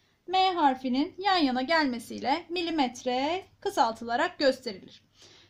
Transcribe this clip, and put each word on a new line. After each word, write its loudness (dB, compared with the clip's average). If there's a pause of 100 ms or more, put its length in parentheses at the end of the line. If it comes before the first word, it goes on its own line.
(280)
M 2
harfinin 0
yan 2
yana 2
gelmesiyle -2
milimetre -2 (140)
kısaltılarak -2
gösterilir. -2 (460)